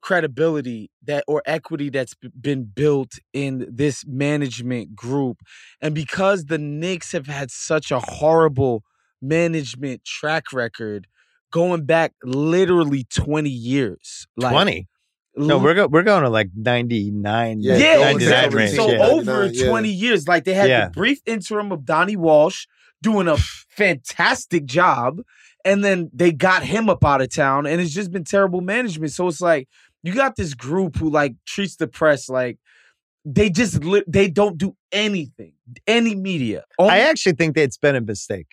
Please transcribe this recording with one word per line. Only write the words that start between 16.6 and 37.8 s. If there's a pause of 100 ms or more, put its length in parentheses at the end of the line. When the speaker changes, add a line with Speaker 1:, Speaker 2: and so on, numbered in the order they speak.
Speaker 3:
Yeah,
Speaker 1:
Yeah,
Speaker 3:
going
Speaker 2:
ninety-nine
Speaker 1:
exactly.
Speaker 2:
range,
Speaker 1:
So (120)
Speaker 3:
seventy-seven,
Speaker 1:
over (180)
Speaker 3:
ninety-nine,
yeah.
Speaker 1:
twenty
years,
like,
they
had
Speaker 2:
Yeah.
Speaker 1:
the
brief
interim
of
Donnie
Walsh (360)
doing
a
fantastic
job, (440)
and
then
they
got
him
up
out
of
town,
and
it's
just
been
terrible
management.
So
it's
like, (340)
you
got
this
group
who,
like, (120)
treats
the
press
like (640)
they
just
li-,
they
don't
do (160)
anything, (340)
any
media. (140)
Only
Speaker 2:
I
actually
think
that
it's
been